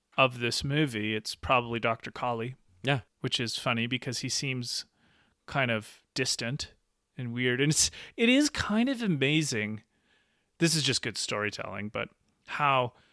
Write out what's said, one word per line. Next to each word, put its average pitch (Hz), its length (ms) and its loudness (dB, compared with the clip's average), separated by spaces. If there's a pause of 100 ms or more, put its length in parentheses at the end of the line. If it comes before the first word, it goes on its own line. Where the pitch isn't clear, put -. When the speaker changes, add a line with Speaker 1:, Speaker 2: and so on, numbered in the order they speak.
(180)
Speaker 1:
of 127 220 4
this 120 240 0
movie, 127 520 0
it's - 200 -6
probably 120 440 0
Doctor 113 320 -2
Kali. 120 440 -4 (280)
Speaker 2:
Yeah. 131 180 2 (180)
Speaker 1:
Which - 200 -2
is 113 180 -2
funny 120 300 0
because 123 320 -4
he 127 100 -4
seems 127 560 -4 (640)
kind 131 240 0
of 107 300 -6 (120)
distant 127 580 -2 (460)
and 120 160 -6
weird. 123 260 2
And 147 120 4
it's, - 200 4 (240)
it 233 140 4
is 285 200 6
kind 220 380 0
of 247 140 -2
amazing. 135 800 0 (760)
This 165 160 4
is 147 80 2
just 127 180 0
good 110 160 -6
storytelling, 104 720 -4
but 110 200 -6 (360)
how 135 480 0 (200)